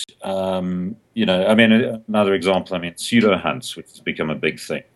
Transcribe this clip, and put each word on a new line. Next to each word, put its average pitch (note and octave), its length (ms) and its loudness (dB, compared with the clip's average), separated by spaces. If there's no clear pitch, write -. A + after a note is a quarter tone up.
um, F#2 760 -4
you A2 140 0
know, F#2 200 2
I G#2+ 80 4
mean, A2+ 180 6
a-, A2+ 360 2
another G#2 260 2
example, F#2 400 0
I F2+ 40 -4
mean, E2+ 180 -8
pseudo G#2+ 400 4
hunts, D2 400 -6
which E2 140 -16
has - 100 -20
become D#2+ 300 -4
a D#2 40 -4
big D#2 240 -4
thing. D2 240 -8